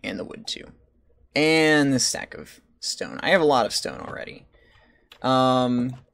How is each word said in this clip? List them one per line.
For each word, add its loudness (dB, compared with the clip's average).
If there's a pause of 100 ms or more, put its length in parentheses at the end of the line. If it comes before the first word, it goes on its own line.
And -8
the -8
wood, -16
too. -12 (640)
And 4
the 2
stack -4
of -18 (180)
stone. -8
I -2
have 6
a 2
lot 4
of -4
stone -6
already. -14 (760)
Um 0 (180)